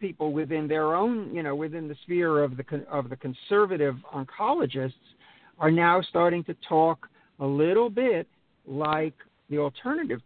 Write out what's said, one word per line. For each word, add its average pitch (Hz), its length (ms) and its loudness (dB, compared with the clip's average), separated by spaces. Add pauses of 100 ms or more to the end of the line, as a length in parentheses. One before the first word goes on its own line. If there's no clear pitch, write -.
people 156 320 -4
within 151 340 -2
their 156 280 2
own, 214 400 -2
you 170 80 -6
know, 143 120 -4
within 156 340 -6
the 147 140 -12
sphere 165 400 2
of 131 140 -2
the 131 80 -8
con-, - 260 -8
of 135 200 -4
the 127 60 -10
conservative 147 800 0 (180)
oncologists 139 760 -2 (680)
are 156 120 4
now 170 300 6
starting 175 440 2
to 170 100 -8 (140)
talk 160 400 2 (320)
a 139 60 -2
little 170 440 2
bit 214 360 0 (400)
like 151 480 -2 (360)
the 147 80 -2
alternative 147 680 -4